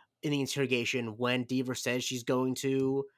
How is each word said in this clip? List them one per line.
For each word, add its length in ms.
in 80
the 100
interrogation 760
when 280
Deaver 320
says 260
she's 200
going 320
to 500